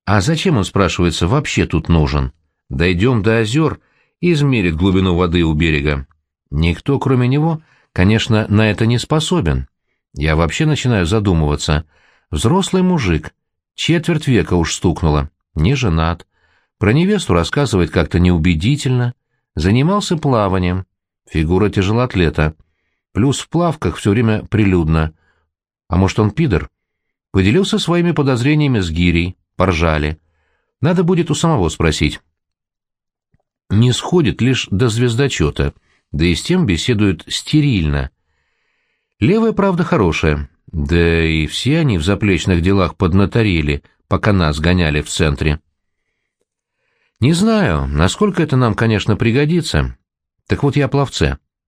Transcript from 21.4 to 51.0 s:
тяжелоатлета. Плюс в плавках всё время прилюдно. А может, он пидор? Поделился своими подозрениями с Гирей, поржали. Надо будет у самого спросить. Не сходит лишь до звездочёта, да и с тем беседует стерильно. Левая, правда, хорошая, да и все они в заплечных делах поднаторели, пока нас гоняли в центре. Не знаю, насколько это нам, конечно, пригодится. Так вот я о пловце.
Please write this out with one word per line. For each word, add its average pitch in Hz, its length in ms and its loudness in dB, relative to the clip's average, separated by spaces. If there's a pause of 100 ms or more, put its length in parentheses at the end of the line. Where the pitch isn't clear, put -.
тяжелоатлета. 92 840 0 (580)
Плюс 127 280 0
в - 80 -16
плавках 165 480 -2
всё - 140 -2
время 110 340 0
прилюдно. 80 680 0 (760)
А 87 80 -2
может, 95 220 2
он 107 120 2
пидор? 110 380 -2 (640)
Поделился 131 460 2
своими 175 340 0
подозрениями 139 680 0
с 87 100 -2
Гирей, 85 460 0 (200)
поржали. 80 640 0 (600)
Надо 175 220 2
будет 170 280 0
у 151 40 -2
самого 143 360 0
спросить. 78 500 -2 (1500)
Не 120 220 4
сходит 135 500 -2
лишь 127 280 0
до 107 180 0
звездочёта, 113 840 -2 (400)
да 73 120 -2
и 87 100 2
с - 80 -4
тем 175 240 0
беседует 104 600 0
стерильно. 82 840 -2 (1080)
Левая, 214 340 2
правда, 196 300 0
хорошая, 80 680 0 (160)
да 82 580 0
и 80 220 0
все 139 320 -2
они 131 200 0
в 76 60 -4
заплечных 95 560 0
делах 92 360 0
поднаторели, 90 840 0 (260)
пока 101 240 0
нас 78 280 0
гоняли 80 400 0
в - 80 -8
центре. 76 520 -2 (1600)
Не 139 140 2
знаю, 170 540 0
насколько 90 560 0
это 147 140 0
нам, 123 180 2
конечно, 110 420 0
пригодится. 113 800 -2 (500)
Так - 160 -2
вот 143 140 0
я 143 80 2
о 127 40 -2
пловце. 110 500 -2 (280)